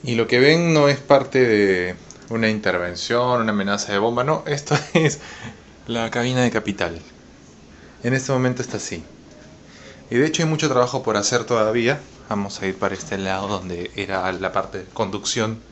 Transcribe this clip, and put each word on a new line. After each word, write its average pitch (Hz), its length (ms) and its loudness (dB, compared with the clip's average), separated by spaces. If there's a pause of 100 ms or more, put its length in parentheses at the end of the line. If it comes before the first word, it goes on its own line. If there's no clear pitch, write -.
Y 123 120 -4
lo 113 120 2
que 123 120 4
ven 160 340 6
no 147 160 6
es 135 100 0
parte 135 400 4
de 98 560 4 (340)
una 113 200 0
intervención, 107 920 0
una 110 100 0
amenaza 101 420 -2
de 98 60 2
bomba, 120 260 0
no, 156 200 -2
esto 147 300 -2 (100)
<laughs> - 80 -18
es 160 260 2 (680)
la 117 240 -4
cabina 127 300 0
de 120 100 4
Capital. 95 480 -4 (1040)
En 123 100 0
este 131 200 -2
momento 127 280 0
está - 160 -6
así. 85 260 -8 (1040)
Y 120 80 2
de 143 100 4
hecho 160 160 0
hay 160 60 2
mucho 156 180 0
trabajo 127 360 2
por 110 120 0
hacer 110 300 0
todavía. 117 540 2 (300)
Vamos 101 320 -4
a 98 60 -2
ir 95 80 -2
para 95 180 -2
este 95 240 -8
lado 95 300 -4
donde 90 480 -6
era 95 380 -4
la 92 180 -4
parte 98 280 -4
de 90 60 -12
conducción. 107 760 -4 (120)